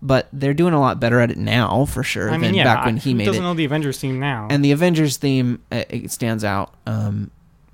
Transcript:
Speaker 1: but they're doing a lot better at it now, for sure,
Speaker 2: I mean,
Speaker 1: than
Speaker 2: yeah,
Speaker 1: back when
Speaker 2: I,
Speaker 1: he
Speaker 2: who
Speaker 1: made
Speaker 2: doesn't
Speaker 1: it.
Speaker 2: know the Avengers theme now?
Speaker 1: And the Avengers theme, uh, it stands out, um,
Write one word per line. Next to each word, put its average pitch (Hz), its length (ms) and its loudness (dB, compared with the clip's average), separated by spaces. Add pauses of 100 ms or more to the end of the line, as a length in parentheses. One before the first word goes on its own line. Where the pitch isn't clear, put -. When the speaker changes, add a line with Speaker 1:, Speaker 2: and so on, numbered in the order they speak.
Speaker 1:
but 135 320 0
they're 139 220 -2
doing 170 200 2
a 143 60 4
lot 127 200 0
better 120 200 2
at 117 120 2
it - 60 -8
now, 110 480 2
for - 180 -4
sure, 101 240 -4
Speaker 2:
I - 40 -2
mean, - 100 -2
Speaker 1:
than - 120 0
Speaker 2:
yeah, 190 100 2
Speaker 1:
back 117 220 2
when 110 100 0
Speaker 2:
I, - 20 -4
Speaker 1:
he 139 120 -2
Speaker 2:
who 123 60 2
Speaker 1:
made 110 100 0
Speaker 2:
doesn't 190 160 0
Speaker 1:
it. 180 40 -4
Speaker 2:
know 175 80 -2
the 165 100 -2
Avengers 143 340 -2
theme 131 220 -4
now? 131 300 -4
Speaker 1:
And 143 140 2
the 143 80 4
Avengers 156 440 2
theme, 131 440 0 (120)
uh, 117 180 -4
it - 220 -8
stands 113 320 -2
out, 98 300 -2 (120)
um, 104 440 -4 (420)